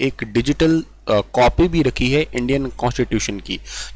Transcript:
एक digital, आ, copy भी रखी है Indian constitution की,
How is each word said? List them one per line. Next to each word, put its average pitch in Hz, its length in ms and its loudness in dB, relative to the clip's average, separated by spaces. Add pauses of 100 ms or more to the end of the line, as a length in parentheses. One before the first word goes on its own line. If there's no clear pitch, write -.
एक 135 240 -4
digital, 143 600 2 (260)
आ, 104 100 4
copy 123 480 2
भी 165 140 2
रखी 127 300 0
है 151 220 2
Indian 131 320 0
constitution 113 760 -2
की, 92 160 -8 (400)